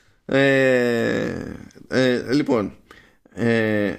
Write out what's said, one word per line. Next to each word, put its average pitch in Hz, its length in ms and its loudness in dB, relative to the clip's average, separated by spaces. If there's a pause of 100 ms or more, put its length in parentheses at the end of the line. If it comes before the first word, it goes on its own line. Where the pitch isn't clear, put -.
(260)
Ε... 123 1080 2 (540)
ε, 123 460 0
λοιπόν... 127 400 0 (600)
ε... 107 640 0